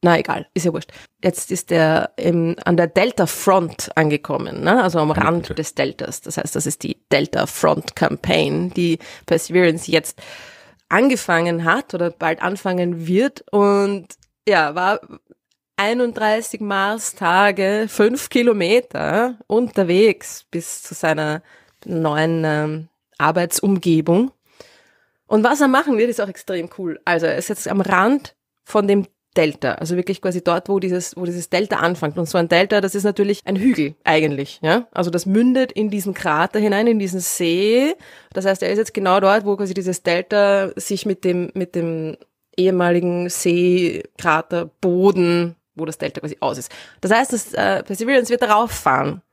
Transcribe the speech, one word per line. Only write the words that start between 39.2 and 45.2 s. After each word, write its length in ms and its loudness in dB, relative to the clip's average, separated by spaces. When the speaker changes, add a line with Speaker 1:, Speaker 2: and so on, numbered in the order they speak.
Speaker 1:
dort, 240 2
wo 100 0
quasi 180 -4
dieses 300 -4
Delta 720 2
sich 300 -6
mit 180 -4
dem, 300 -2
mit 220 -6
dem 420 -6
ehemaligen 720 2
Seekrater 1400 0
Boden, 760 2